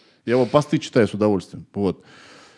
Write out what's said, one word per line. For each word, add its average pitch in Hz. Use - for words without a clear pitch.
Я 113
его 127
посты 147
читаю 117
с -
удовольствием. 98
Вот. 101